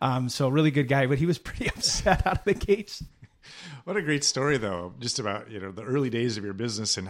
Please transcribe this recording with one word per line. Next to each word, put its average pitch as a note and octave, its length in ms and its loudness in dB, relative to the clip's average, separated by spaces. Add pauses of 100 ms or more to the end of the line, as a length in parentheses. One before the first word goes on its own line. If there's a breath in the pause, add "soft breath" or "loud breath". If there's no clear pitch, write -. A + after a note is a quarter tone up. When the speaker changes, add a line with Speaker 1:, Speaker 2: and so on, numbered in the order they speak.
Speaker 1:
Um, B2+ 260 2
so C3+ 180 0
a B2+ 40 4
really D#3 200 4
good C3+ 180 2
guy, C3+ 180 4
but C3+ 100 2
he C#3+ 80 2
was E3+ 140 2
pretty - 300 -6
<laughs> - 60 -4
upset - 520 2
out F#3+ 140 2
of - 40 -20
the G3+ 80 4
gates. - 500 0 (800 loud breath)
Speaker 2:
What F#3+ 120 -4
a G3+ 60 0
great D3 220 0
story, C3+ 340 2
though, F#2 420 -4
just A#2+ 200 -2
about, G#2 300 -4
you G#2+ 80 -8
know, F#2+ 140 -8
the G#2 120 -12
early B2+ 260 0
days A#2 260 0
of G#2 80 -8
your G2+ 80 -4
business G#2+ 460 -2
and, F#2+ 120 -6